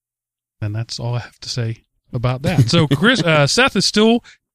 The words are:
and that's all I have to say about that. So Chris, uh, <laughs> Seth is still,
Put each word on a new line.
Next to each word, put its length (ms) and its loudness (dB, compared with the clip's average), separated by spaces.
and 120 -6
that's 280 -10
all 140 -6
I 40 -4
have 220 -16
to 80 -16
say 340 -6
about 300 -4
that. 260 2
So 180 2
Chris, 340 2
uh, 260 2
<laughs> 0 -
Seth 280 0
is 100 0
still, 380 2